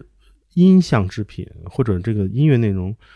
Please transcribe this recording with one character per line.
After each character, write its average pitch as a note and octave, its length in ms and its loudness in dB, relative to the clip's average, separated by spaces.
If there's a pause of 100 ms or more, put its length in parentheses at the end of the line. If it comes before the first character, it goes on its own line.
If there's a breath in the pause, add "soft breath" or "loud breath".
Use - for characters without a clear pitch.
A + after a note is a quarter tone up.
(540)
音 F#3 260 6
像 A#2+ 300 0
制 G#2+ 140 -8
品 - 220 -16 (200)
或 F#2 180 -4
者 G2+ 160 -2
这 G#2 140 -4
个 G#2 140 -4
音 B2+ 180 -2
乐 D3 120 4
内 A2+ 120 0
容， F#2+ 260 -6 (200 soft breath)